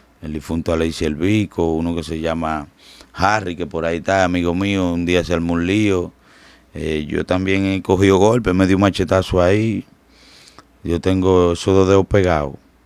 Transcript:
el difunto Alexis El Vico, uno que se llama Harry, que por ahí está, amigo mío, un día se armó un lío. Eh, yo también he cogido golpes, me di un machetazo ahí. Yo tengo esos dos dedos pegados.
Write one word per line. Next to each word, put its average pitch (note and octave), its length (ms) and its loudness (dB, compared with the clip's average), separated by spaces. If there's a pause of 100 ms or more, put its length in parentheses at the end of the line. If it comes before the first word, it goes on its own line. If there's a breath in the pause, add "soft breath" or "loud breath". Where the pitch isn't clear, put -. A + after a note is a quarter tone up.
(220 soft breath)
el D#2 120 -10
difunto D#2+ 400 -4
Alexis E2 340 -2
El D2+ 80 -2
Vico, F2 580 0
uno E2 220 -2
que E2 80 -6
se D#2+ 160 -8
llama D#2+ 480 -4 (460 loud breath)
Harry, F#2 420 -2
que F2 120 -8
por D#2+ 180 -6
ahí E2+ 120 -2
está, F#2+ 260 0
amigo F2 320 0
mío, F#2+ 380 -2
un E2+ 120 -2
día F2 180 2
se E2 100 -4
armó E2+ 200 -2
un E2+ 140 -2
lío. G2 460 0 (600 soft breath)
Eh, D#2 340 -4
yo D#2 180 -4
también F#2+ 420 0
he F#2+ 160 -2
cogido F#2+ 340 4
golpes, G#2+ 380 2
me F#2+ 100 2
di F#2 80 4
un F#2+ 80 2
machetazo F#2+ 600 0
ahí. G#2 440 0 (1000 loud breath)
Yo E2 160 -2
tengo F#2 540 2
esos F#2+ 220 0
dos F#2+ 120 4
dedos G2 200 4
pegados. E2 460 0 (320)